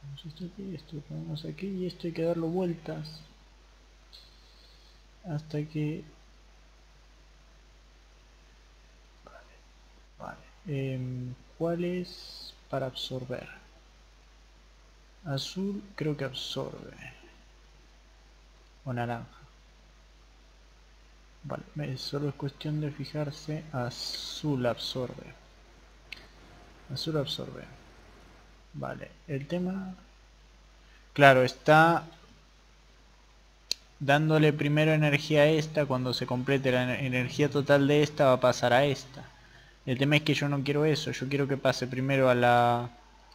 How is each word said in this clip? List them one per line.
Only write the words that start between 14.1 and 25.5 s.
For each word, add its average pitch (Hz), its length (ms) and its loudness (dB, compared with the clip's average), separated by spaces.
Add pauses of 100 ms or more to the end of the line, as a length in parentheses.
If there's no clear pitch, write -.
Azul 190 580 -6 (120)
creo 151 220 -4
que 139 80 -6
absorbe. - 720 -10 (1900)
O 131 80 -8
naranja. 120 460 -6 (2000)
Vale, - 200 -8 (100)
me, 139 220 -6
solo 143 340 -6
es - 40 -10
cuestión 151 460 -6
de 151 100 -4
fijarse. 151 840 -8
Azul 127 960 -4
absorbe. - 680 -6 (1600)